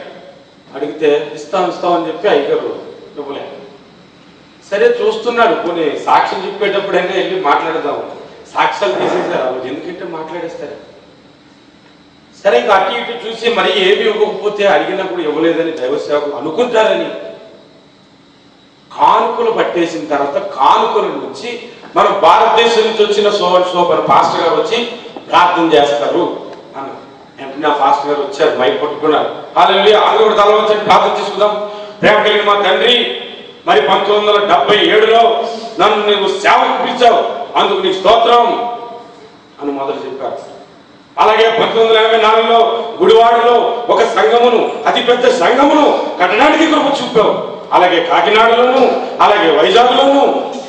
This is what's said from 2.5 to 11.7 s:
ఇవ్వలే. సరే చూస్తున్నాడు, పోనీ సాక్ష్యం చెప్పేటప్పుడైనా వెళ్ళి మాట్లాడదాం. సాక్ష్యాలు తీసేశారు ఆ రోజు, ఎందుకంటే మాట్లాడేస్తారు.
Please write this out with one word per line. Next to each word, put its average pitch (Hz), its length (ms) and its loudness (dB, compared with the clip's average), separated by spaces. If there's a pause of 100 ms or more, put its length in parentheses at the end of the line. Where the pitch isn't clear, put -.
ఇవ్వలే. 139 340 -12 (1200)
సరే 240 300 2
చూస్తున్నాడు, 240 520 0
పోనీ 165 520 -4
సాక్ష్యం 185 400 0
చెప్పేటప్పుడైనా 190 680 -4
వెళ్ళి 175 280 -4
మాట్లాడదాం. 156 720 -4 (420)
సాక్ష్యాలు - 400 -2
తీసేశారు 170 540 -4
ఆ - 60 -4
రోజు, - 140 -8
ఎందుకంటే 175 380 -10
మాట్లాడేస్తారు. 160 920 -12 (1500)